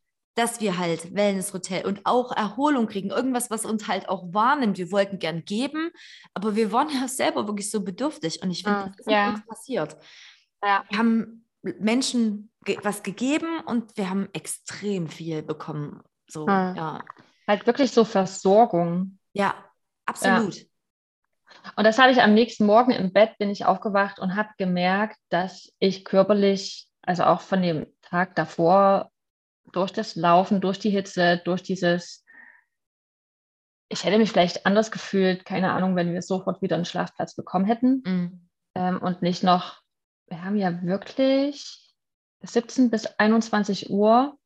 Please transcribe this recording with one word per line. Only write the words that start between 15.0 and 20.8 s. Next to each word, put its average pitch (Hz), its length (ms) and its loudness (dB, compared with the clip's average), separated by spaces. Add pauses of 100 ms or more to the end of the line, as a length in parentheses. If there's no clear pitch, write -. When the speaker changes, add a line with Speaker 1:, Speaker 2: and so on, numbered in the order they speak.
Speaker 1:
viel 160 340 -8
bekommen. 151 600 -10 (260)
So, 156 180 -10
Speaker 2:
Ah. 185 280 0
Speaker 1:
ja. 160 280 -8 (440)
Speaker 2:
Halt 208 200 0
wirklich 233 240 2
so 226 140 4
Versorgung. 190 1120 2 (140)
Speaker 1:
Ja, 196 220 -2 (500)
absolut. 196 500 0
Speaker 2:
Ja. - 80 -20 (1120)